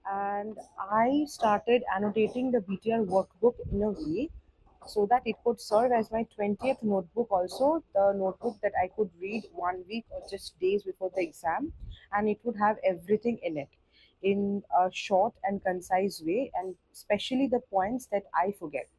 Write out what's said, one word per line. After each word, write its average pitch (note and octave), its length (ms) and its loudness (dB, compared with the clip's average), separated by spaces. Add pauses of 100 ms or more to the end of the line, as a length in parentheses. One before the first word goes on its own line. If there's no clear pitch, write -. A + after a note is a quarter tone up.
(120)
And G3+ 460 -4 (220)
I A#3 480 2
started A3+ 560 2 (120)
annotating G#3+ 560 0
the A#3+ 100 2
B F#3+ 160 -6
T A3 140 -2
R A3+ 100 2
workbook F#3+ 520 2 (180)
in G3+ 120 0
a G#3+ 80 0
way G3 400 -4 (560)
so G#3 240 2
that B3 140 4
it A3 180 -2
could A#3 180 0
serve A#3+ 300 4
as A3+ 200 2
my A3+ 120 -2 (120)
twentieth G#3 460 0
notebook G3+ 480 0
also, B3+ 540 2 (100)
the G3 200 4
notebook G3 500 -2
that G3+ 80 0 (100)
I F#3 140 0
could G3 160 0 (100)
read G3+ 220 -6 (100)
one F3+ 340 -4
week A3+ 220 -8
or F#3 180 -12
just - 320 -12
days G3 240 2
before F#3 320 -8
the F#3+ 60 -2
exam, F3 520 -4 (380)
and G#3 160 2
it G#3 160 0
would A3+ 120 -4
have G#3 280 2
everything F#3+ 600 0
in - 140 -4
it C#3+ 120 -8 (540)
in G3+ 400 0 (160)
a F#3 120 2
short G3+ 420 2 (100)
and G3 200 -4
concise F#3 640 -2
way, G#3+ 300 0
and F#3 180 -6 (180)
especially B3+ 560 -2
the A#3+ 120 0
points G#3 480 -2
that G3 160 -2 (100)
I F#3 240 0
forget. D3 300 -10 (120)